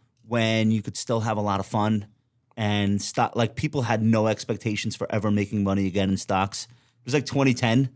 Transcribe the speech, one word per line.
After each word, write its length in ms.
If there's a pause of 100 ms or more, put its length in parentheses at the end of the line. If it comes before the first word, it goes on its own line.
(300)
When 420
you 100
could 140
still 260
have 160
a 40
lot 180
of 60
fun 400 (500)
and 460
sto-, 340
like, 200
people 260
had 220
no 240
expectations 680
for 160
ever 200
making 320
money 240
again 220
in 80
stocks. 480
It 400
was, 80
like, 120
twenty 280
ten. 420